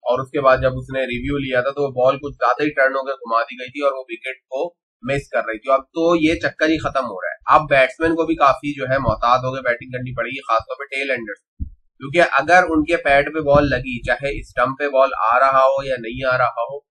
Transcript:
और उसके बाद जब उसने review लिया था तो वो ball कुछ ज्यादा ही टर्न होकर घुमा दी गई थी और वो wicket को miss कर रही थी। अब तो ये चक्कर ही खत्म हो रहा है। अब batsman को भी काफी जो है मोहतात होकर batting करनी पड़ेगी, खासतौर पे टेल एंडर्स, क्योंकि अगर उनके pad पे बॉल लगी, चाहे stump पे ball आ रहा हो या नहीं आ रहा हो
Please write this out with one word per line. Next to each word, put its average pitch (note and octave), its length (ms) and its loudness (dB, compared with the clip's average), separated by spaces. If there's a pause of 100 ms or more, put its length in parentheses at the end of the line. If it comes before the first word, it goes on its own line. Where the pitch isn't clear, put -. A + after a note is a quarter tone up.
और B2 160 0
उसके C#3 200 -4
बाद C3 220 4
जब C3 100 2
उसने C3 280 -6
review B2+ 360 -4
लिया C3 260 -2
था C#3 80 -2
तो C#3+ 120 -4
वो C3+ 100 -2
ball B2+ 260 2
कुछ - 160 -10
ज्यादा B2+ 300 0
ही D3 60 0
टर्न C3+ 240 2
होकर C3+ 180 -4
घुमा A#2 300 -2
दी B2 140 -8
गई B2+ 120 -12
थी C#3 120 -10
और C#3 140 0
वो C3 80 -10
wicket B2+ 340 -10
को C#3+ 400 -8 (280)
miss C#3 240 -4
कर B2 120 -2
रही A2 180 -6
थी। C3+ 140 -2
अब C3+ 80 2
तो E3 340 0
ये E3 200 2
चक्कर D#3+ 360 -2
ही D#3+ 80 0
खत्म C#3+ 260 -4
हो G2 200 -10
रहा E2+ 80 -6
है। - 40 -14 (160)
अब D3+ 140 4
batsman C#3+ 480 2
को E3 120 0
भी D#3+ 80 -2
काफी C#3+ 380 2
जो C3 200 -4
है C3+ 60 2
मोहतात A#2+ 460 2
होकर C3 160 -4
batting B2 320 -4
करनी B2+ 200 -8
पड़ेगी, A#2+ 240 -6
खासतौर A2+ 440 -4
पे C#3+ 40 -8
टेल C#3 260 -6
एंडर्स, A2+ 600 -8
क्योंकि - 480 -6
अगर E3 460 4
उनके D#3+ 320 0
pad C#3+ 320 2
पे D#3 120 -6
बॉल D3 240 4
लगी, B2+ 420 -4
चाहे B2+ 360 -4
stump C3 360 -2
पे D3 100 -2
ball C3 260 4
आ A2+ 240 0
रहा C3+ 240 4
हो C3+ 240 2
या C3 100 -2
नहीं A#2+ 280 -8
आ B2+ 120 2
रहा A#2+ 260 0
हो C#3 280 -10